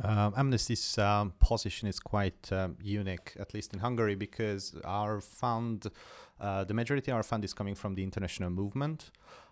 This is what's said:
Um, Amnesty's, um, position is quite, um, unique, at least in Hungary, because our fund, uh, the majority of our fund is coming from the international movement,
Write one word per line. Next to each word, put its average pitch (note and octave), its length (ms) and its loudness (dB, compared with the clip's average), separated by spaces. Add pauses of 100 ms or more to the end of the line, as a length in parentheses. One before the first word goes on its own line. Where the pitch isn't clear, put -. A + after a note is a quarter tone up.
Um, G#2 340 4
Amnesty's, B2+ 600 2
um, G#2 400 4
position - 480 4
is F#2+ 120 -2
quite, - 520 -2
um, F#2+ 300 0
unique, G2+ 580 -4
at - 140 -10
least G#2+ 200 -8
in G2+ 60 -6
Hungary, A2+ 360 2
because G2+ 600 -4 (100)
our G#2 360 -2
fund, A#2 680 -2 (520)
uh, G2 260 -2
the G2 80 -2
majority A#2+ 360 0
of B2 80 2
our A2 60 2
fund A2 200 -2
is F#2+ 100 -4
coming G2+ 200 -4
from G2 220 -4
the F#2+ 80 -2
international F#2 480 -2
movement, C3 600 -2 (400)